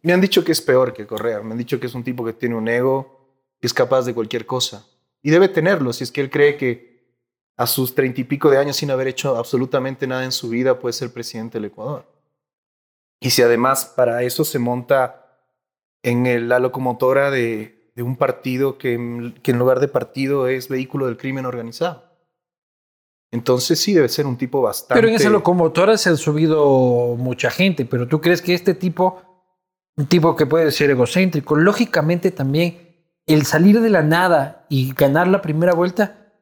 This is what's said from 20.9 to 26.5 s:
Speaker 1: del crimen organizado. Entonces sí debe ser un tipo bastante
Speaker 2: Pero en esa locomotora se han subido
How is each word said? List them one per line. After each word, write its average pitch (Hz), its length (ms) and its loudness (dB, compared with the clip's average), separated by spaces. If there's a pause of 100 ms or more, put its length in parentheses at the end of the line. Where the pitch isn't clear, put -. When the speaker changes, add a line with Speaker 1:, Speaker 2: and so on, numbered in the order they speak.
Speaker 1:
del 120 100 -4
crimen 131 300 -8
organizado. 123 580 -8 (1300)
Entonces 127 460 0
sí 208 120 0
debe 151 160 4
ser 147 180 -4
un 123 100 -4
tipo 131 260 -2
bastante 113 320 -2
Speaker 2:
Pero 226 140 6
en 220 60 2
esa 208 140 2
locomotora 180 720 2
se 190 100 0
han 160 80 4
subido 135 1000 2